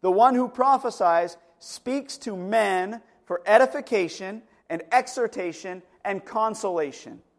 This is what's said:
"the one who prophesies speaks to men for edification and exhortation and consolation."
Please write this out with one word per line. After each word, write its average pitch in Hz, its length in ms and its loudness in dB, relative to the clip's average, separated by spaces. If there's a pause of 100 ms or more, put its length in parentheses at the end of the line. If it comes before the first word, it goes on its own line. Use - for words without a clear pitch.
"the 185 100 0
one 233 240 6
who 247 140 0
prophesies 208 880 0 (240)
speaks - 580 -8
to 208 180 -10
men 196 640 -2 (240)
for - 220 -6
edification 214 960 2 (260)
and 170 220 -6
exhortation 185 960 -2 (200)
and 196 200 -4
consolation." 196 1000 -4 (160)